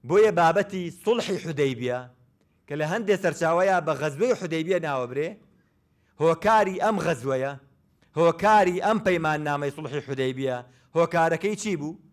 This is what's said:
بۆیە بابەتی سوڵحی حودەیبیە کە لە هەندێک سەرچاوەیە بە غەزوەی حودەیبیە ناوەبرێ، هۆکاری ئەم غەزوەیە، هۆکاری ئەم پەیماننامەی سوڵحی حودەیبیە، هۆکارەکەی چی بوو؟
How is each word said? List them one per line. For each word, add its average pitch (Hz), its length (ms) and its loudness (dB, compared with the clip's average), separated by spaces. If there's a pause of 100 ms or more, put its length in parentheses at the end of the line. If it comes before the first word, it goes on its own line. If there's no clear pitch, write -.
بۆیە 208 300 6
بابەتی 185 440 2 (200)
سوڵحی 214 400 0
حودەیبیە 127 560 -2 (680)
کە 147 120 -10
لە 151 120 0
هەندێک 202 320 0
سەرچاوەیە 175 640 2
بە 160 160 0
غەزوەی 156 380 0
حودەیبیە 170 460 -2
ناوەبرێ، 135 440 -4 (920)
هۆکاری 190 640 4
ئەم 214 220 2
غەزوەیە، 135 480 -2 (680)
هۆکاری 180 680 4
ئەم 214 200 2
پەیماننامەی 151 720 -2
سوڵحی 147 320 -8
حودەیبیە، 131 500 -4 (380)
هۆکارەکەی 170 680 0
چی 208 180 -2
بوو؟ 156 200 -10 (140)